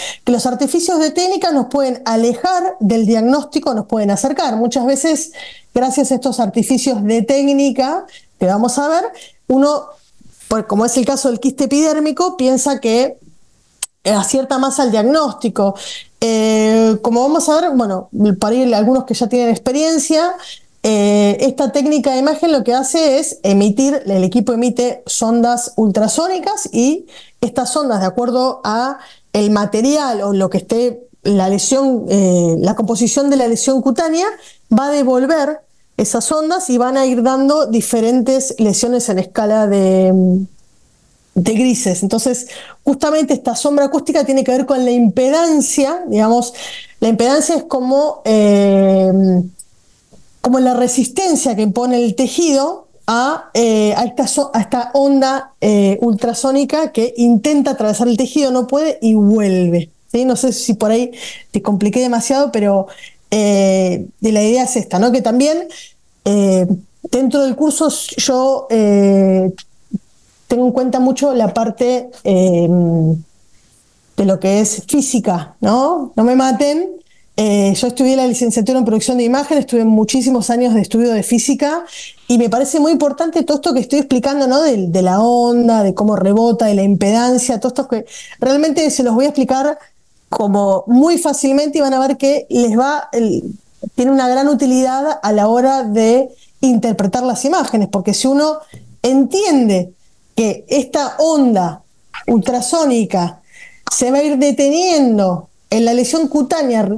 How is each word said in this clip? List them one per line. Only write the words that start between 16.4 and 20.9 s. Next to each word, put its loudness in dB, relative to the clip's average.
como 0
vamos 0
a 2
ver, 0
bueno, -2
para 0
ir 2
algunos 2
que -4
ya -2
tienen 0
experiencia, 0
eh, 2